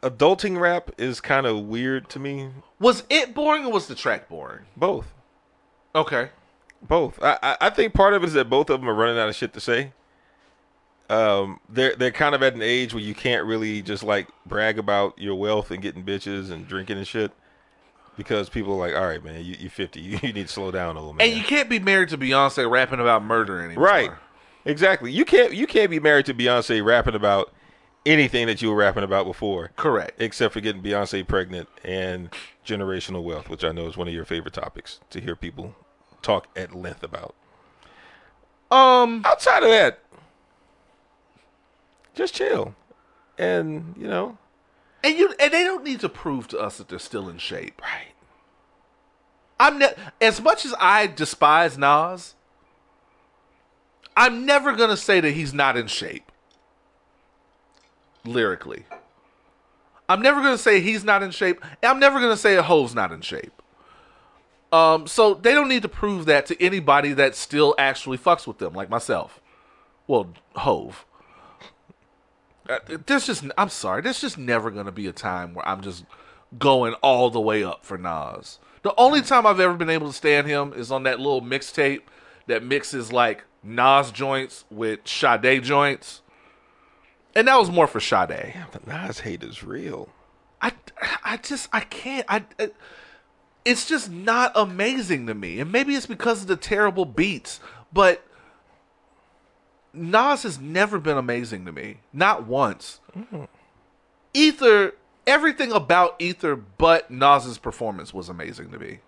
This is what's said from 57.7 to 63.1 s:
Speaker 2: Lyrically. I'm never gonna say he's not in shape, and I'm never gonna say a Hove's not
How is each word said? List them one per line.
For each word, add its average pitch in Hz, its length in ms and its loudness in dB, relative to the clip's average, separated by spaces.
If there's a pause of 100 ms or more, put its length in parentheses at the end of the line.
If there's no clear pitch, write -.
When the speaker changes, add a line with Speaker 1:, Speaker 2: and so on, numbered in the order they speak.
Speaker 2:
Lyrically. 113 600 -4 (1200)
I'm 190 140 4
never 285 180 4
gonna 269 180 2
say 202 220 4
he's 196 240 -2
not 202 180 2
in 190 80 -6
shape, 180 300 -2 (220)
and 233 80 4
I'm 269 100 4
never 277 200 6
gonna 233 160 2
say 202 200 4
a 180 60 4
Hove's 151 320 4
not 98 180 -2